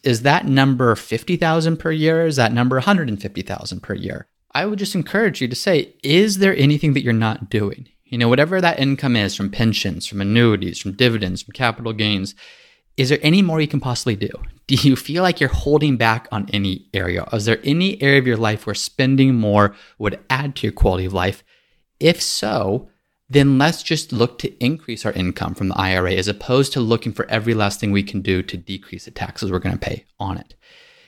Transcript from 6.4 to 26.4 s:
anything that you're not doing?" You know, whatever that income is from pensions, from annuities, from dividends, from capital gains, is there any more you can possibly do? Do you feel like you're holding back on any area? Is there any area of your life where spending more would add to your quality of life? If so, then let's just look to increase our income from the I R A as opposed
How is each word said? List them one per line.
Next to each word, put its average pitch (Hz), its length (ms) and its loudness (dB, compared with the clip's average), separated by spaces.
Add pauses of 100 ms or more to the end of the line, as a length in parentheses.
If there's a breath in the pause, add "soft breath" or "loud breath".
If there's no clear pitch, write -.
anything 147 380 4
that 131 100 0
you're 123 120 0
not 110 340 -2
doing?" 104 400 -4 (160)
You 123 140 -6
know, 120 100 4
whatever 156 320 4
that 170 180 2
income 135 380 0
is 101 180 0
from 101 140 -4
pensions, 101 580 -2
from 101 140 -8
annuities, 104 580 2
from 98 140 -8
dividends, 101 480 0
from - 120 -18
capital 117 420 -4
gains, 104 400 -2 (640 loud breath)
is 131 100 0
there 143 140 2
any 165 180 6
more 165 180 2
you 156 80 0
can 147 140 -2
possibly 120 360 -2
do? 101 120 -4 (380)
Do - 80 0 (120)
you 131 100 6
feel 165 260 -4
like 180 180 2
you're 139 80 2
holding 147 480 2
back 113 340 0
on 101 220 -4
any 98 400 -2
area? 90 400 -2
Is 107 140 -2
there 113 180 2
any 175 380 0
area 139 160 4
of 127 80 2
your 120 100 2
life 107 300 -2
where 104 80 -6
spending 135 600 2
more 104 400 4 (240 loud breath)
would 104 300 -4
add 135 280 -2
to - 100 -4
your 110 60 -2
quality 92 340 2
of 95 80 -6
life? 92 280 -2 (560)
If 170 220 2
so, 107 680 -4 (400)
then 139 260 4
let's 151 260 0
just - 300 -6
look 117 280 -2
to - 240 -6
increase 123 420 -6
our 107 60 -2
income 92 420 -4
from 98 140 -4
the 92 100 -4
I 95 180 0
R 90 100 0
A 95 120 0
as 92 100 -2
opposed 127 460 0